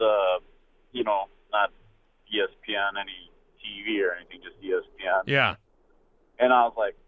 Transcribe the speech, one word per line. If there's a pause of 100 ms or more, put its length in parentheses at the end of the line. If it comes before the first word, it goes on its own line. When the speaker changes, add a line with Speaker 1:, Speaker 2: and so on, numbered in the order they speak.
Speaker 1:
uh, (520)
you
know, (280)
not (560)
E
S (160)
P
N,
any (320)
T
V
or
anything,
just
E
S (140)
P
N.
Speaker 2:
Yeah. (840)
Speaker 1:
And
I
was
like, (120)